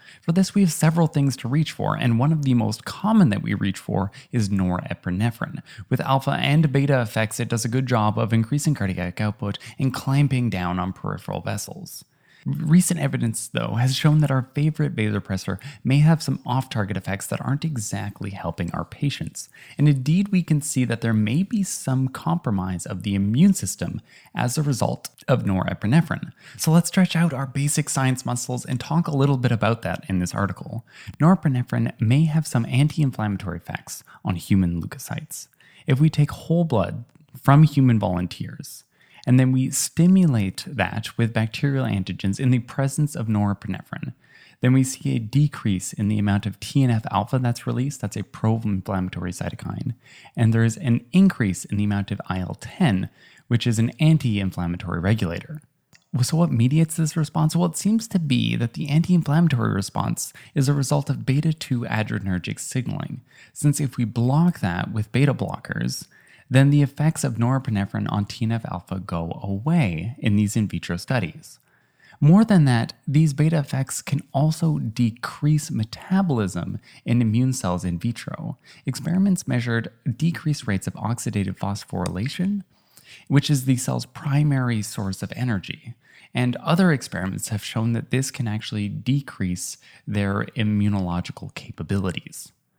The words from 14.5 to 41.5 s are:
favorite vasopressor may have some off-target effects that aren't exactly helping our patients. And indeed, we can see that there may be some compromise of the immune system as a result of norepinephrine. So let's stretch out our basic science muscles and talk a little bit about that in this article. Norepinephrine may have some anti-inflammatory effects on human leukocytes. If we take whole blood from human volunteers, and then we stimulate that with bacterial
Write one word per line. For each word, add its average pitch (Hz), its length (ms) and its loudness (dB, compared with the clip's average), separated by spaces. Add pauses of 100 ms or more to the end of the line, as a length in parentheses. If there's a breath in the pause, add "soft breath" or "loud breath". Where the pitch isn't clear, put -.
favorite 147 420 -2
vasopressor 98 600 -4 (260 loud breath)
may 135 140 4
have 156 240 6
some - 240 -4
off-target 117 500 -2
effects 95 300 -6
that - 160 -6
aren't 143 240 -4
exactly 104 640 -6
helping 85 420 -6
our - 140 -6
patients. - 640 -8 (300 loud breath)
And 147 100 6
indeed, 151 380 2
we 180 160 2
can 151 180 0
see 127 240 -2
that 117 160 -2
there 113 100 0
may 110 300 2
be 196 220 -2
some 131 440 -2
compromise 95 800 -2
of 95 160 -8
the 101 140 -2
immune 123 400 4
system - 440 -6 (360 loud breath)
as 123 240 -2
a - 20 0
result 120 480 -2 (180)
of 110 180 2
norepinephrine. 98 880 0 (220 loud breath)
So - 140 -2
let's 170 200 4
stretch 180 260 2
out 165 180 2
our 131 140 -4
basic 143 420 -2
science 131 380 0
muscles 123 360 -4
and 123 160 -4
talk 165 280 0
a 151 100 -2
little 135 200 4
bit 123 140 2
about 110 300 2
that 87 260 -6
in 92 120 0
this 87 160 -2
article. 98 500 -4 (340 loud breath)
Norepinephrine 123 800 2
may 131 260 4
have 156 200 0
some 120 220 -2
anti-inflammatory 117 920 0
effects - 460 -14 (200 loud breath)
on 90 120 -4
human 85 440 0
leukocytes. - 680 -12 (400 soft breath)
If 131 120 2
we 156 120 4
take 147 180 2
whole 170 340 -2
blood 110 420 -2 (360)
from 143 220 10
human 131 340 6
volunteers, - 840 -4 (440 loud breath)
and 127 120 6
then 131 120 4
we 131 200 2
stimulate 165 960 4
that 104 500 -4
with 113 160 0
bacterial 127 540 0